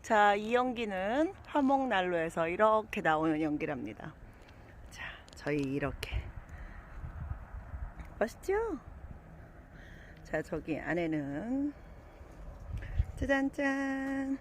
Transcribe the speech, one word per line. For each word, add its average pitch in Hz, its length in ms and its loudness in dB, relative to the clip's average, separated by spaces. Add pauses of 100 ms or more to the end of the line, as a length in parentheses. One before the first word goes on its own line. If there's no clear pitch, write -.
자, 208 320 8
이 214 180 0
연기는 240 800 2 (140)
화목난로에서 185 1000 4
이렇게 214 520 4
나오는 156 400 4
연기랍니다. 147 720 -2 (800)
자, - 120 -12 (300)
저희 147 240 0
이렇게. 139 640 0 (2000)
멋있죠? 233 340 -2 (1700)
자, 160 200 -2
저기 156 360 -4
안에는 165 920 -2 (1400)
짜잔짠. 269 1200 2